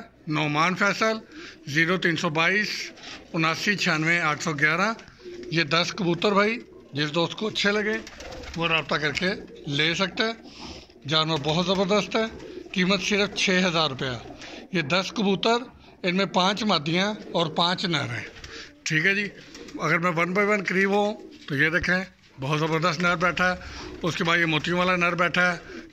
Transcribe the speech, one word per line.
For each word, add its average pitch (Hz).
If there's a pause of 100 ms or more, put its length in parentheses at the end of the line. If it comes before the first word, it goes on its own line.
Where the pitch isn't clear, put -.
(280)
नौमान 151
फैसल, 214 (480)
ज़ीरो 165
तीन 165
सौ 175
बाईस 180 (640)
उनासी 160
छियानवे 165
आठ 151
सौ 165
ग्यारह। 170 (540)
ये 160
दस 170
कबूतर 175
भाई, 214 (340)
जिस 147
दोस्त 165
को 214
अच्छे 202
लगे 214 (600)
वो 165
रब्ता 160
करके 151 (380)
ले 156
सकता 190
है। 226 (680)
जानवर 156
बहुत 156
ज़बरदस्त 190
है, 220 (480)
कीमत 190
सिर्फ 202
छः 185
हज़ार 160
रुपये 131
है। 113 (520)
ये 165
दस 180
कबूतर, 226 (340)
इनमें 185
पाँच 190
मादियाँ 180 (220)
और 165
पाँच 180
नर 135
हैं। 113 (600)
ठीक 156
है 196
जी, 202 (480)
अगर 170
मैं 180
one 175
by 202
one 202
करीब 196
हूँ 208 (180)
तो 147
ये 151
देखें, 180 (360)
बहुत 147
ज़बरदस्त 160
नर 180
बैठा 180
है। 180 (440)
उसके 175
बाद 165
ये 170
मोतियों 160
वाला 180
नर 175
बैठा 175
है, 175 (320)